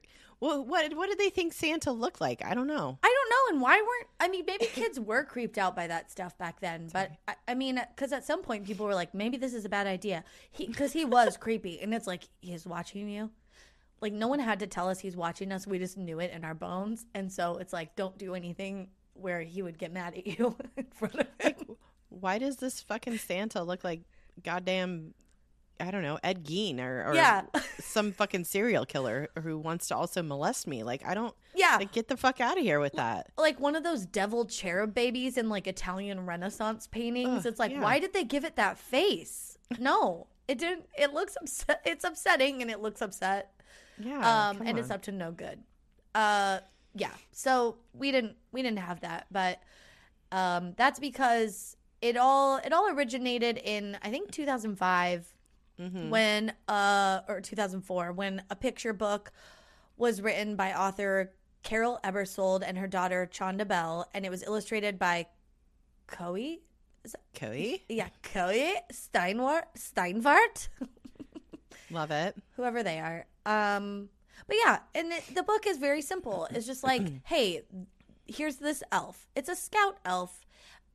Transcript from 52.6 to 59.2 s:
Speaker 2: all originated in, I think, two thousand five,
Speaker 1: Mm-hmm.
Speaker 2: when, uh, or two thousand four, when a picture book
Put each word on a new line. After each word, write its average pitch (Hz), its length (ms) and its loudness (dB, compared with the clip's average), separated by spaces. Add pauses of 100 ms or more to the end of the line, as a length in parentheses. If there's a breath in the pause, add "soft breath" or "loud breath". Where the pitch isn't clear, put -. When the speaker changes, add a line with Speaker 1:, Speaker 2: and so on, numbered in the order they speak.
Speaker 2:
all 381 160 6
originated 247 760 0
in, 202 380 -4
I 208 80 -4
think, 330 220 -4
two 302 140 -4
thousand 220 320 0
five, 180 500 2 (520)
Speaker 1:
Mm-hmm. 180 320 -6
Speaker 2:
when, 220 420 4 (140)
uh, 202 600 4
or 196 140 -4
two 196 140 -10
thousand 190 260 -2
four, 180 300 -4
when 190 400 -4
a 202 40 -4
picture 233 380 -4
book 208 380 -2 (640 loud breath)